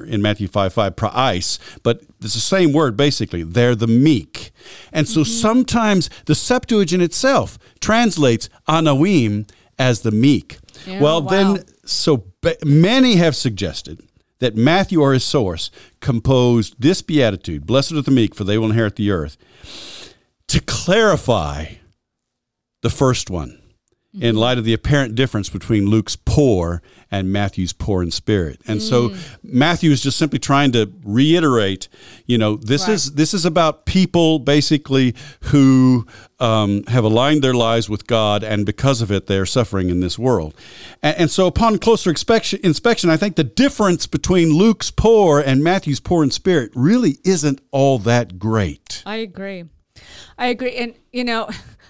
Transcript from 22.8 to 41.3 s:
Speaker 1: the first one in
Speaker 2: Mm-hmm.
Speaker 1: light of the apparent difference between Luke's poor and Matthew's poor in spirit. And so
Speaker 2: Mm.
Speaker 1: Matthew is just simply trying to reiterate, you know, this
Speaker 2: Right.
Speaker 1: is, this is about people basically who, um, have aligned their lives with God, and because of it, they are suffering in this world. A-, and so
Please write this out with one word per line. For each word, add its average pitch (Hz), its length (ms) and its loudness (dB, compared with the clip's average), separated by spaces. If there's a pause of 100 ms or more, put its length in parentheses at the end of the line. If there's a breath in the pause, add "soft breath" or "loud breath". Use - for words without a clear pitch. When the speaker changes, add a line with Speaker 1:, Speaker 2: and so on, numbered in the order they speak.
Speaker 1:
the 117 80 -4
first - 400 0
one 78 260 -10 (560)
in 196 100 -14
Speaker 2:
Mm-hmm. 117 180 0
Speaker 1:
light 123 180 0
of 110 80 -4
the 113 80 0
apparent 131 400 0
difference 113 360 -2
between 101 360 -2
Luke's 107 300 0
poor 90 640 0 (300 soft breath)
and 98 200 -4
Matthew's 98 420 -4
poor 92 280 -4
in 85 80 -4
spirit. 87 580 -2
And 107 140 -4
so 120 280 0
Speaker 2:
Mm. 95 80 -12 (260 loud breath)
Speaker 1:
Matthew 156 480 2
is 135 100 2
just 139 160 -2
simply 151 220 -2
trying 139 320 2
to 107 200 0 (140)
reiterate, 123 840 2 (380 loud breath)
you 120 140 0
know, 107 160 0
this 139 320 -2
Speaker 2:
Right. 214 80 2
Speaker 1:
is, 143 160 -4
this 151 240 0
is 170 100 -2
about 165 400 0
people 170 540 2
basically 135 720 0 (380 loud breath)
who, 131 560 4 (320 loud breath)
um, 104 480 0
have 117 160 0
aligned 135 400 2
their 131 100 2
lives 117 340 0
with 104 200 -8
God, 107 360 0
and 107 220 -4
because 127 360 0
of 104 100 -4
it, 98 160 -2
they 98 100 0
are 95 80 -2
suffering 95 460 -2
in 90 80 0
this 90 180 -4
world. 107 380 -2 (480 loud breath)
A-, 151 180 -2
and 160 80 2
so 190 160 0